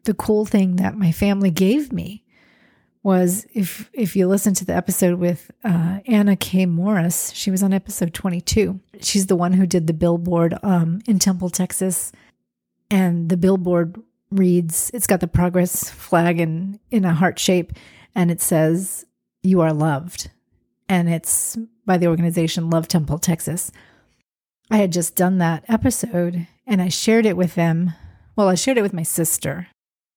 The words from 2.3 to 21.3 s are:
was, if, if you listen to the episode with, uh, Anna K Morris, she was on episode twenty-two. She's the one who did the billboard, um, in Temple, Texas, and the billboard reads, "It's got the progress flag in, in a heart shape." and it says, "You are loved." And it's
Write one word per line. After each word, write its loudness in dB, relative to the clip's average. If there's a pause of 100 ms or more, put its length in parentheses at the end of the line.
was, 2
if, -4
if -4
you 4
listen 2
to -4
the -2
episode 0
with, -2 (120)
uh, 0
Anna 4
K 0
Morris, 0
she -4
was 0
on 2
episode -4
twenty-two. -2 (220)
She's 0
the 2
one 2
who 4
did 0
the 0
billboard, 0
um, 0
in 2
Temple, -2
Texas, -4 (760)
and 0
the 2
billboard 0 (300)
reads, 2
"It's -4
got 2
the -2
progress 0
flag 0
in, -4 (100)
in 0
a 2
heart 2
shape." 0 (420)
and 2
it -4
says, 0 (380)
"You 4
are 2
loved." -4 (600)
And 2
it's -4 (280)